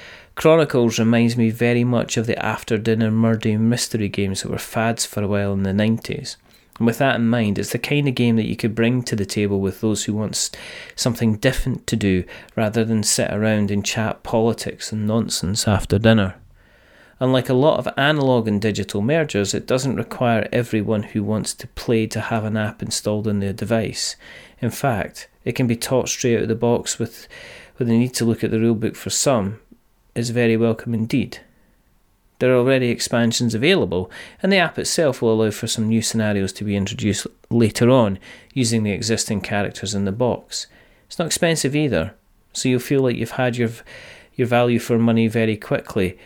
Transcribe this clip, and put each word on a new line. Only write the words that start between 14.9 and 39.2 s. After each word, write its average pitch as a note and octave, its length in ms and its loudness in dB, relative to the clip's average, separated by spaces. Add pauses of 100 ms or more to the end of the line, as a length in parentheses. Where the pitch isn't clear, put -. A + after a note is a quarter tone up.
and G#2+ 160 -2
nonsense G#2+ 600 -2
after G2+ 300 2
dinner. A2 380 4 (840)
Unlike B2+ 300 2
a C3 60 2
lot C#3 240 4
of B2+ 180 -4
analog C3+ 500 2
and G#2 140 0
digital G#2 400 -2
mergers, B2+ 540 0
it - 100 -6
doesn't B2+ 300 0
require A2+ 560 0
everyone A2 500 0
who G#2+ 220 -4
wants G#2+ 320 -4
to - 140 -14
play A2+ 360 0
to A2 160 -4
have A2 240 -4
an G#2+ 100 -2
app G#2+ 280 -4
installed G#2+ 440 -4
on G#2 120 0
their G2 140 -2
device. - 640 -4 (460)
In A#2+ 80 -2
fact, - 600 -4 (140)
it B2+ 100 -2
can B2+ 120 0
be A#2 100 0
taught B2+ 340 -2
straight A#2 280 0
out G#2 60 -2
of - 40 -2
the A2+ 60 0
box A#2 460 -2
with, - 280 -8 (520)
with B2 80 0
the A2+ 100 4
need B2 160 2
to A#2 120 -2
look A2+ 180 2
at A2 80 -2
the A2 60 2
rulebook A2+ 380 0
for - 140 -10
some G#2+ 500 0 (540)
is A#2+ 160 -2
very A#2 260 2
welcome A2+ 380 0
indeed. A2+ 460 -2 (1000)
There B2+ 140 4
are B2+ 60 4
already B2+ 300 2
expansions A#2 640 0
available, G#2+ 560 0 (320)
and F#3+ 80 2
the G3 60 4
app E3+ 200 0
itself C#3+ 460 0
will A2+ 100 4
allow A2 160 2
for G#2 160 -6
some A2 220 -2
new A2 160 2
scenarios G#2 500 0
to - 100 -12
be G#2 120 -2
introduced G2 500 -2 (240)
later A#2 400 4
on A2 300 4 (340)
using A#2 300 0
the G#2 80 0
existing G#2 500 -2